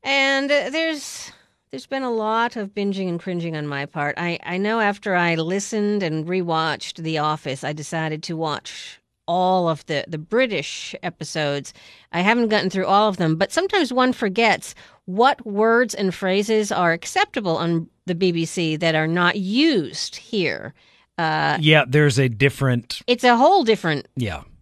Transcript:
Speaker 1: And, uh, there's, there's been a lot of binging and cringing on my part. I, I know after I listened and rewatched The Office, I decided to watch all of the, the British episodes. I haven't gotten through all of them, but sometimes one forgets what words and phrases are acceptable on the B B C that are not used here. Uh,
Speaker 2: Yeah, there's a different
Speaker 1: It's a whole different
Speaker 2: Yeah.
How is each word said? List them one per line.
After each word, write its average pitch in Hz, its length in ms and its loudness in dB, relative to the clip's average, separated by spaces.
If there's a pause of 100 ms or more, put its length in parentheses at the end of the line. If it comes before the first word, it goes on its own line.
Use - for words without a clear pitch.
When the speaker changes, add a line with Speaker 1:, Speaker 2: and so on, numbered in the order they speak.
Speaker 1:
And, 277 480 2
uh, 269 200 2
there's, 320 600 -4 (400)
there's 262 160 -12
been 269 160 -4
a 254 80 -4
lot 226 460 0
of 202 180 -8
binging 196 340 -2
and 170 120 -2
cringing 170 360 -4
on 151 120 -4
my 143 180 -6
part. 147 320 -4
I, 170 240 -4
I 175 140 -6
know 214 240 0
after 202 340 0
I 170 220 2
listened 202 680 -2
and 156 240 -2
rewatched 165 720 -2
The 160 220 -4
Office, 151 440 -2
I 147 100 -4
decided 156 520 -6
to 170 120 -6
watch - 640 -6 (280)
all 180 400 2
of 156 180 -2
the, 147 220 -2
the 151 100 -6
British 214 840 -2
episodes. 151 680 -4 (380)
I 170 120 -2
haven't 233 260 4
gotten 202 220 2
through 190 160 -2
all 208 220 4
of 190 100 -2
them, 160 180 2
but 196 160 0
sometimes 349 400 0
one 254 200 4
forgets 214 600 0 (300)
what 233 420 2
words 226 480 2
and 190 180 -2
phrases 208 600 0
are 175 180 2
acceptable 196 680 -2
on 165 320 -2 (180)
the 175 100 -2
B 180 160 2
B 165 140 0
C 160 280 -2
that 160 220 0
are 156 100 2
not 175 300 2
used 208 800 0
here. 135 580 -4 (420)
Uh, 156 440 0
Speaker 2:
Yeah, 151 240 6
there's 139 320 4
a 135 120 4
different 123 800 0
Speaker 1:
It's 247 160 0
a 240 120 8
whole 262 280 6
different 180 500 0
Speaker 2:
Yeah. 98 300 -4 (180)